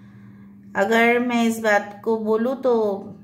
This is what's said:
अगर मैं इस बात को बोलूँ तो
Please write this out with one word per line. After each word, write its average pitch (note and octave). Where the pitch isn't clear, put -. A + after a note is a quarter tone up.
अगर A3+
मैं A#3+
इस A3+
बात G#3
को A3+
बोलूँ A3
तो A3+